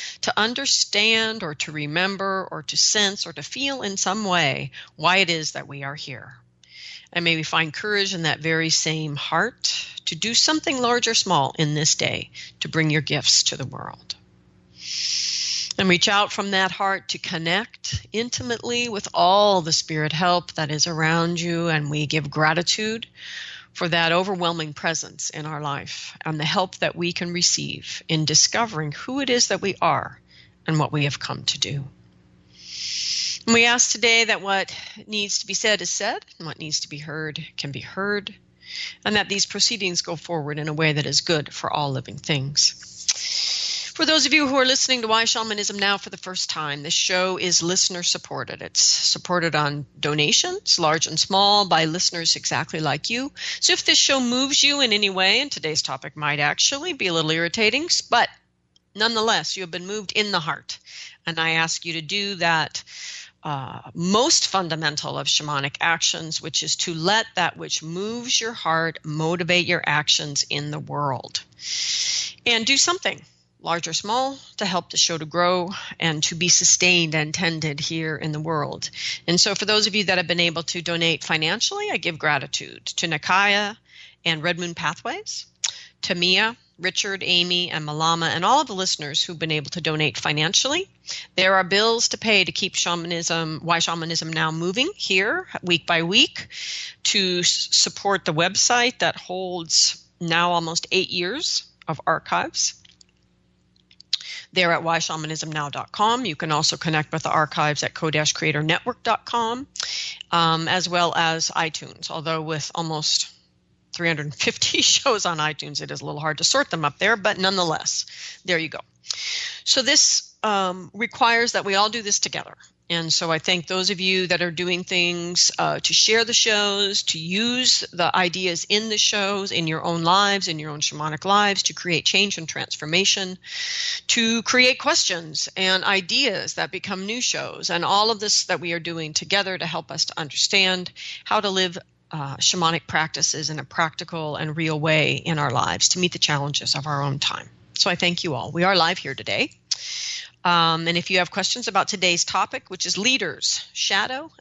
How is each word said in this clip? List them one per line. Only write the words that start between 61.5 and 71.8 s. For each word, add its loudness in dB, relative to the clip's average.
ask 0
you -6
to -6
do -4
that, 0
uh, -6
most 4
fundamental -2
of -6
shamanic -2
actions, 0
which -2
is -2
to -2
let 2
that 0
which -6
moves -4
your -2
heart 0
motivate 0
your 0
actions 0
in -4
the -6
world. -4